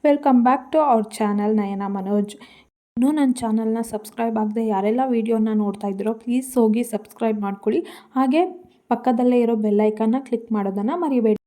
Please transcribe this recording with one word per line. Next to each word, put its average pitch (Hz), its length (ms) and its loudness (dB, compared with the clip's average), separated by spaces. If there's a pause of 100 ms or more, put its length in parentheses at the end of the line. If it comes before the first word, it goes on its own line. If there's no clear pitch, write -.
Welcome 285 400 4
back 262 300 2
to 320 40 2
our 254 260 2
channel 208 520 -2
ನಯನ 202 320 -2
ಮನೋಜ್. 202 480 -2 (640)
ಇನ್ನೂ 262 140 2
ನನ್ನ 285 200 2
ಚಾನಲ್ನ 226 500 -2
ಸಬ್ಸ್ಕ್ರೈಬ್ 226 560 -4
ಆಗದೆ 214 280 -2
ಯಾರೆಲ್ಲ 214 400 0
ವಿಡಿಯೋನ 226 480 0
ನೋಡ್ತಾ 202 340 -2
ಇದ್ದೀರೋ 196 260 -4
ಪ್ಲೀಸ್ 247 440 -4
ಹೋಗಿ 226 260 2
ಸಬ್ಸ್ಕ್ರೈಬ್ 220 580 -6
ಮಾಡ್ಕೊಳ್ಳಿ. 202 420 -2 (320)
ಹಾಗೆ 269 300 2 (440)
ಪಕ್ಕದಲ್ಲೇ 247 520 2
ಇರೋ 233 140 2
ಬೆಲ್ 214 260 2
ಐಕಾನ್ನ 220 380 2
ಕ್ಲಿಕ್ 233 320 -6
ಮಾಡೋದನ್ನ 202 440 -2
ಮರಿಬೇಡಿ. 247 400 2 (120)